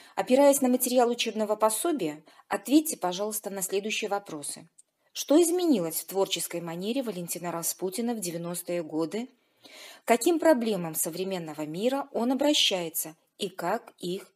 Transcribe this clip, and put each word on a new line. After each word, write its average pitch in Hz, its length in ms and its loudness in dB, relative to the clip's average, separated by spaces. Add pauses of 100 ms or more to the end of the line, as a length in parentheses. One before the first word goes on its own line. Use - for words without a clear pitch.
(140)
опираясь 277 460 6
на 254 80 2
материал 247 420 4
учебного 214 460 -2
пособия, 214 680 0 (280)
ответьте, 262 480 2
пожалуйста, 202 520 -4
на 190 120 -8
следующие 202 480 -2
вопросы. 170 580 -8 (460)
Что 302 280 4
изменилось 320 600 2
в - 60 -12
творческой 185 520 -2
манере 180 420 -4
Валентина 175 520 -6
Распутина 185 600 -4
в 220 60 -6
девяностые 175 640 -4
годы? 160 460 -4 (760)
К - 60 -4
каким 311 280 4
проблемам 226 580 2
современного 165 720 -4
мира 240 460 -2
он 233 220 0
обращается 190 840 0 (220)
и 208 100 -6
как 185 520 -4
их 185 360 -8